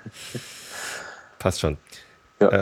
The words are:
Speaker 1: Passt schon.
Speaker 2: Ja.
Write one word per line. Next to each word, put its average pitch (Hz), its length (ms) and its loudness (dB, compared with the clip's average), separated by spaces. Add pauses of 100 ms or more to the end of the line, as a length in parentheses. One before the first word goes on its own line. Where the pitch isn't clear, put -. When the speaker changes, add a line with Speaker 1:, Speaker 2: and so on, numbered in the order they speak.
(1400)
Speaker 1:
Passt 92 220 2
schon. 76 160 0 (640)
Speaker 2:
Ja. 101 120 8 (100)